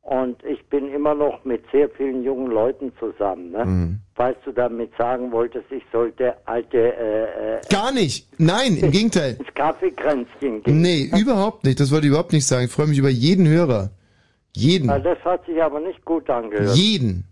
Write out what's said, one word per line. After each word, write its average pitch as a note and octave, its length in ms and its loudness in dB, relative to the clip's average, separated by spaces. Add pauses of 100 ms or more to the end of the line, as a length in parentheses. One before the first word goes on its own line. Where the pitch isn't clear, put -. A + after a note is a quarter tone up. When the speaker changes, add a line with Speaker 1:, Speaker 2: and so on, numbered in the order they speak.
Speaker 1:
und B2+ 420 -4
ich C#3 240 -8
bin C#3 240 -4
immer D3 220 0
noch D3 300 -2
mit B2 180 -4 (100)
sehr C#3+ 160 4
vielen C3+ 360 -4
jungen C3 260 -4
Leuten B2 480 -2
zusammen, F#2 540 -6
ne? A2+ 120 -4
Speaker 2:
Mhm. F2+ 360 -2 (140)
Speaker 1:
Falls B2 300 -2
du C3+ 80 -10
damit A#2 460 -4
sagen B2 340 -2
wolltest, A#2 400 -4
ich C3 100 -10 (100)
sollte A#2 420 -2 (120)
alte... A#2 300 -4
Äh, A2 800 0
äh, - 40 -8 (100)
Speaker 2:
Gar G#3 220 0
nicht. G3 360 -2 (100)
Nein, F#3+ 380 2
im E3+ 140 2
Gegenteil. E3+ 480 2
Speaker 1:
ins - 160 -14
Kaffeekränzchen C#3 1080 -4
gehen. D3+ 200 4
Speaker 2:
Nee, E3+ 360 0
überhaupt A3 460 0
nicht. C3+ 160 2
Das C3+ 100 2
wollte D3+ 160 4
ich C#3+ 40 6
überhaupt D#3+ 220 2
nicht D3 140 2
sagen. B2+ 200 2
Ich A#2 60 -6
freue D3+ 160 0
mich C#3+ 100 2
über C#3 100 4
jeden D3+ 400 4
Hörer. B2+ 420 2 (640)
Jeden. D3 340 2
Speaker 1:
Ja, C#3 100 0
das E3 260 -2
hat F3+ 220 -2
sich E3 160 -2
aber D3 180 -2
nicht F3 240 -10
gut E3 240 -2
angehört. G#2+ 480 0
Speaker 2:
Jeden. C3 560 0